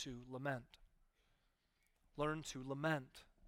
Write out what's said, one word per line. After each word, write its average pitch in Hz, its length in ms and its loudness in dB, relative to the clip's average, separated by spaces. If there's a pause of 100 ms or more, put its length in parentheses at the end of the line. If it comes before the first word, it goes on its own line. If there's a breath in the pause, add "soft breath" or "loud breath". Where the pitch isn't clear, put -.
to 123 240 -4
lament. 131 520 -2 (1400)
Learn 151 260 4
to 131 200 -6
lament. 139 640 0 (220)